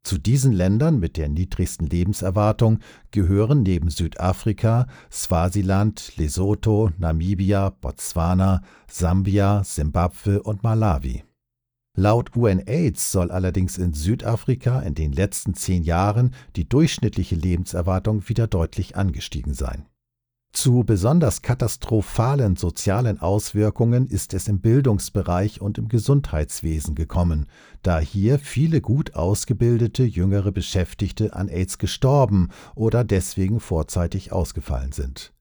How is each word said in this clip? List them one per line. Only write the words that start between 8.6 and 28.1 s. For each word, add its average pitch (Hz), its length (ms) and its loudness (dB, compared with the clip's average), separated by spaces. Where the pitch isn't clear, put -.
Sambia, 98 760 2
Simbabwe 90 760 -2
und 104 220 -6
Malawi. 110 600 0
Laut 107 420 2
U-N-aids 95 760 0
soll 87 200 0
allerdings 92 460 -2
in 87 160 0
Südafrika 113 880 -2
in 73 160 -4
den 76 160 -2
letzten 95 440 -2
zehn 90 280 -2
Jahren 104 500 2
die - 120 -4
durchschnittliche 120 680 0
Lebenserwartung 92 960 -2
wieder 113 180 0
deutlich - 480 -2
angestiegen 73 580 -4
sein. 62 340 -8
Zu 123 320 2
besonders 117 560 2
katastrophalen 113 1120 0
sozialen 98 640 -2
Auswirkungen 107 880 0
ist - 260 -6
es - 140 -4
im 98 140 0
Bildungsbereich 104 1000 2
und 104 180 -4
im 113 120 -6
Gesundheitswesen 82 1080 0
gekommen, 82 520 0
da 85 160 2
hier 101 400 0